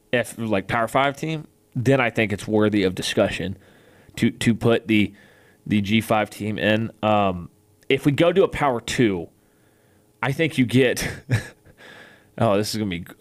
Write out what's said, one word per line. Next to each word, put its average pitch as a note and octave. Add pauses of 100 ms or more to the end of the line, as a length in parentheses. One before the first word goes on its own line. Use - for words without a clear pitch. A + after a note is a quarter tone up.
(120)
F, A#2+
like, G#2+
Power A#2
Five C#3
team, D#3 (260)
then C3
I A#2
think G#2+
it's -
worthy G#2+
of F#2
discussion F#2+ (600)
to, A#2+
to -
put A#2
the, G#2+ (520)
the G#2
G G#2
five G#2+
team G2+
in. G#2+ (100)
Um, G2 (380)
if C3
we D3
go E3+
to F#3+
a D#3+
Power B2+
Two, G2 (920)
I C3+
think D#3+
you C3
get, A#2+ (200)
<laughs> -
oh, A2
this G#2
is A2
gonna G#2+
be F2+ (160)